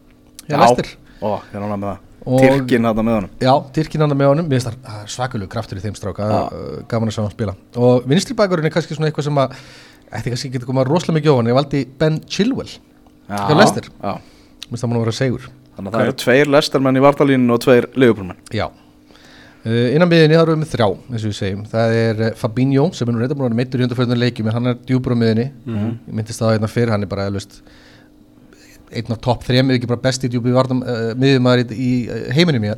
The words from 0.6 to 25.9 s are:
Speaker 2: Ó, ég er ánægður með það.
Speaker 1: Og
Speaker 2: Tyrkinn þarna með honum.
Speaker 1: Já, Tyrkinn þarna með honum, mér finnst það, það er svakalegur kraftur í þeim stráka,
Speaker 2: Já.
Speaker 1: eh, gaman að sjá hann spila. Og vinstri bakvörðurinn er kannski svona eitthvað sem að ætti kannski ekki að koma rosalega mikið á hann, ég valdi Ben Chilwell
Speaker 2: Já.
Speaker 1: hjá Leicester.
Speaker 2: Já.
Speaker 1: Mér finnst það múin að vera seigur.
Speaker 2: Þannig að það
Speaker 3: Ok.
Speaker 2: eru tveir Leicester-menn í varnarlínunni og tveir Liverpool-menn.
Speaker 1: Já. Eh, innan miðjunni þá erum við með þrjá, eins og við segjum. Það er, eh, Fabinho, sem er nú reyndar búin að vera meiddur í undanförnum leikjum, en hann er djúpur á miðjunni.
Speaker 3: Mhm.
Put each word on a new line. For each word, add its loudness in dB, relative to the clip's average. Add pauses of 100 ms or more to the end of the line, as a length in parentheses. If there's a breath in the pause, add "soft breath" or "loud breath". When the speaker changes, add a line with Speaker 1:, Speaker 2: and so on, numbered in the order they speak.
Speaker 2:
Ó, -4
ég -16
er -8
ánægður -6
með -6
það. -12 (260)
Speaker 1:
Og 0
Speaker 2:
Tyrkinn 4
þarna 0
með 0
honum. -6 (100)
Speaker 1:
Já, 2 (200)
Tyrkinn -2
þarna 2
með 2
honum, 0
mér 0
finnst -6
það, -10 (100)
það -14
er -16
svakalegur -6
kraftur -10
í -12
þeim -6
stráka, -8
Speaker 2:
Já. 0
Speaker 1:
eh, -10
gaman -2
að -4
sjá -4
hann -4
spila. -6 (220)
Og 4
vinstri 0
bakvörðurinn 0
er -2
kannski -4
svona -2
eitthvað -4
sem -2
að 0 (640 loud breath)
ætti -8
kannski -8
ekki -6
að -14
koma 0
rosalega 0
mikið 4
á 4
hann, 2
ég 2
valdi 0 (140)
Ben 0
Chilwell -4 (600)
Speaker 2:
Já. -8 (120)
Speaker 1:
hjá 4
Leicester. 4 (200)
Speaker 2:
Já. -4
Speaker 1:
Mér -20
finnst -8
það -2
múin 0
að -2
vera -2
seigur. -4 (280)
Speaker 2:
Þannig -10
að -10
það -2
Speaker 3:
Ok. 2
Speaker 2:
eru 0
tveir 2
Leicester-menn 2
í 2
varnarlínunni 4
og 2
tveir 6 (100)
Liverpool-menn. 2 (160)
Speaker 1:
Já. -4 (960 loud breath)
Eh, 0
innan 4
miðjunni 6
þá 6
erum 2
við -2
með -6
þrjá, 0 (120)
eins -6
og -2
við -8
segjum. -6
Það 0
er, 0
eh, 0
Fabinho, 0
sem -4
er 0
nú -2
reyndar -2
búin -2
að -2
vera 0
meiddur -2
í 0
undanförnum -2
leikjum, -2
en 0
hann -2
er 0
djúpur -2
á 0
miðjunni. 2 (160)
Speaker 3:
Mhm. -4 (100)